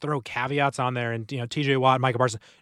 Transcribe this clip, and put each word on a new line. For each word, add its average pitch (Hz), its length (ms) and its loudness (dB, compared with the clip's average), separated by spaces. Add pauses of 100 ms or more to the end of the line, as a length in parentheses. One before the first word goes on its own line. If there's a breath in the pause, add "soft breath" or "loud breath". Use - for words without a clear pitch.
throw 143 220 -2
caveats 135 560 -2
on 127 160 0
there 120 180 -2
and, 113 180 -6
you 139 80 -6
know, 120 80 -6
T 151 160 -6
J 139 140 2
Watt, 131 240 4
Micah 131 160 2
Parsons. 120 260 0 (200 soft breath)